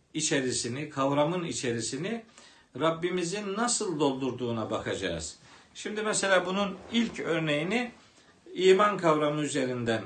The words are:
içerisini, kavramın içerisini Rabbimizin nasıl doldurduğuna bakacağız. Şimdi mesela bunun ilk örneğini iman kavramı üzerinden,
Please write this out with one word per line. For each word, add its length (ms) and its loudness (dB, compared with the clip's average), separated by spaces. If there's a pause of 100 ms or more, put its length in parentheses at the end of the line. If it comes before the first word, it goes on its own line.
(140)
içerisini, 760 -2
kavramın 540 2
içerisini 800 -4 (560)
Rabbimizin 720 -2
nasıl 460 -2
doldurduğuna 680 -2
bakacağız. 680 -4 (360)
Şimdi 280 -6
mesela 440 2
bunun 300 -2 (160)
ilk 280 0
örneğini 720 0 (640)
iman 440 6
kavramı 440 4
üzerinden, 640 -2